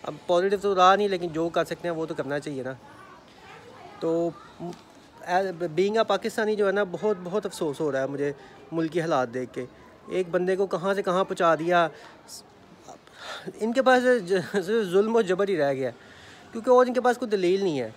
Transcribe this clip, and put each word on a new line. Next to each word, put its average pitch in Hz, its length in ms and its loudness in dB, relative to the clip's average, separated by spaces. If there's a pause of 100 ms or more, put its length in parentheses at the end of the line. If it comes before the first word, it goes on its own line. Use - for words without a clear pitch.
अब 151 140 -10 (100)
positive 190 300 2
तो 196 160 0
रहा 185 220 8
नहीं, 202 120 0
लेकिन 175 220 -4
जो 160 180 -2
कर 165 160 0
सकते 170 240 -6
हैं 170 60 -4
वो 160 120 -4
तो 165 80 -10
करना 143 240 -4
चाहिए 139 260 -8
ना। 131 140 -8 (1200)
तो, 165 320 0 (960)
as 185 220 0
being 175 440 0
a 226 80 4
पाकिस्तानी 214 520 -2
जो 202 100 2
है 190 60 2
ना, 202 120 0
बहुत, 185 320 -2
बहुत 180 300 -6
अफसोस 156 340 -4
हो 151 100 0
रहा 135 120 -2
है 135 60 -2
मुझे 143 260 -4 (380)
मुल्क 160 200 -2
के 170 80 0
हालात 127 280 0
देख 123 220 -8
के। 127 160 -10 (460)
एक 180 200 -2
बंदे 180 240 0
को 196 100 0
कहाँ 185 280 -2
से 196 80 -2
कहाँ 185 220 0
पहुँचा 180 320 2
दिया। 170 340 2 (1700)
इनके 233 200 0
पास 254 200 6
ज-, 196 580 2 (240)
जुल्म 202 320 2
और 226 60 4
जबर 185 260 0
ही 196 80 0
रह 143 180 0
गया, 131 160 -4 (600)
क्योंकि 226 180 -4
और 247 180 8
इनके 247 120 -2
पास 240 160 4
कोई 247 120 -6
दलील 196 340 2
नहीं 165 160 0
है 113 180 -6